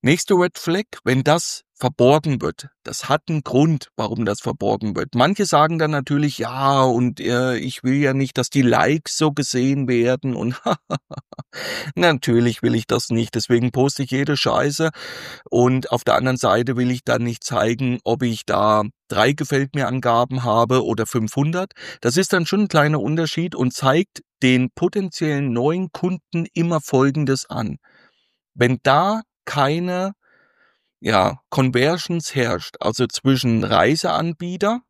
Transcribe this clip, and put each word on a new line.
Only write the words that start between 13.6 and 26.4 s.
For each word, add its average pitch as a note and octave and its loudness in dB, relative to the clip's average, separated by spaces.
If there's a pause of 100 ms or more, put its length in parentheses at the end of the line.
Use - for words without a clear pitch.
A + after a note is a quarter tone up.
poste C3+ 0
ich B2+ -8
jede C#3+ -2
Scheiße C#3+ 0 (580)
und B2 2
auf A#2+ -2
der - 0
anderen B2+ 0
Seite A#2 0
will B2 0
ich B2 -6
dann A#2+ -2
nicht A#2 -6
zeigen, A#2+ -2
ob A#2+ -2
ich A#2 -2
da G#2+ 2 (240)
drei A#2+ 2
Gefällt C#3 -2
mir C#3 -2
Angaben B2 0
habe A#2 2
oder G#2+ -2
fünfhundert. D3 -2 (280)
Das A#2+ 2
ist F#3+ 0
dann F3 2
schon G3 0
ein G#3 2
kleiner D3+ 2
Unterschied D#3+ -2
und B2+ 0
zeigt C#3+ 0 (220)
den B2+ 4
potenziellen D#3+ -2
neuen D#3+ 0
Kunden E3+ -4